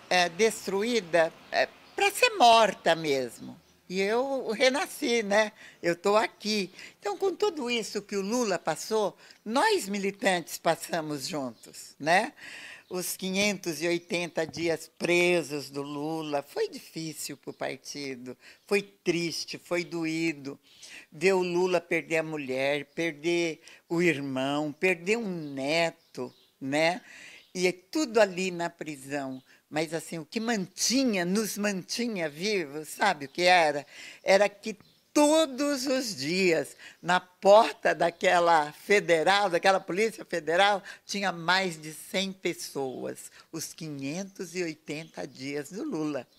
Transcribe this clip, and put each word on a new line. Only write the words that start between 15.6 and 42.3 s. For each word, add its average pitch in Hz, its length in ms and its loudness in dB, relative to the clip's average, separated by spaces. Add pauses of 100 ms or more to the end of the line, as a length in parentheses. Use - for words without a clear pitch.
do 139 100 -8
Lula, 147 680 -6
foi 427 220 -4
difícil 160 680 -12
pro - 160 -14
partido, 135 840 -10 (300)
foi 202 160 0
triste, 170 760 -6
foi 175 260 -4
doído. 160 800 -6 (500)
Ver 170 220 2
o 185 100 4
Lula 180 380 2
perder 160 380 -2
a 160 40 0
mulher, 143 640 -4 (100)
perder 165 680 -2 (260)
o 170 140 0
irmão, 143 760 0
perder 185 380 0
um 175 380 -6
neto, 143 760 -4 (300)
né? 160 400 0 (540)
E 185 120 0
é 180 60 2
tudo 233 480 -2
ali 190 300 2
na 170 180 -4
prisão. 135 760 -8 (260)
Mas, 160 260 -4
assim, 165 240 -8
o 151 80 -10
que - 120 -8
mantinha, 220 840 0
nos 196 320 0
mantinha 202 720 -4
vivos, 156 600 -4
sabe 175 360 0
o 135 40 -12
que - 120 -8
era? 165 460 6 (360)
Era 196 240 6
que 202 300 -8 (380)
todos 294 720 4
os 262 280 -2
dias, 160 600 0 (240)
na 175 180 2
porta 196 760 6
daquela 170 800 4
federal, 185 760 4
daquela 180 320 4
Polícia 214 460 -2
Federal, 180 560 2 (240)
tinha 196 260 -4
mais 175 480 0
de 156 140 -12
cem 190 380 -4